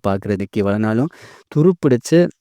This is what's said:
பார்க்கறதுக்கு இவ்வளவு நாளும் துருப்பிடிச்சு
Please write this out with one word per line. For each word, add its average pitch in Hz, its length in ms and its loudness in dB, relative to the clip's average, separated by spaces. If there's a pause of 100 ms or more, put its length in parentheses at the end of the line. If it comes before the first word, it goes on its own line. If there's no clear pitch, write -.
பார்க்கறதுக்கு 98 480 -4
இவ்வளவு 104 260 -2
நாளும் 113 260 0 (400)
துருப்பிடிச்சு 160 800 0 (120)